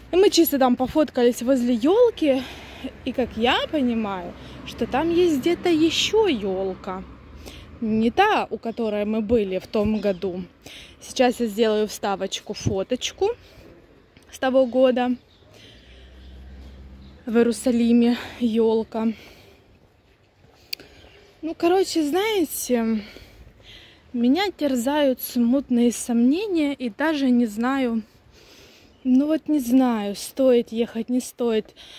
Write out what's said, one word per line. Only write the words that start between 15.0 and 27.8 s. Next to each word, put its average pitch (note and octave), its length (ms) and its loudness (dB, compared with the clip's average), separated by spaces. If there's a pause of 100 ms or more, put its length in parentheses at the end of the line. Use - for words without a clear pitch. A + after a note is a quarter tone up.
в A3+ 100 -2
Иерусалиме, A#3 800 2 (240)
елка. A3+ 720 0 (2250)
Ну, D#4+ 120 -6
короче, F4 480 2
знаете, C#4 1000 0 (1120)
меня C#4 360 2
терзают C4+ 680 0
смутные A#3+ 720 2
сомнения C#4+ 800 0
и B3+ 160 -8
даже C#4 420 0
не A#3+ 140 4
знаю, A#3 580 -2 (1040)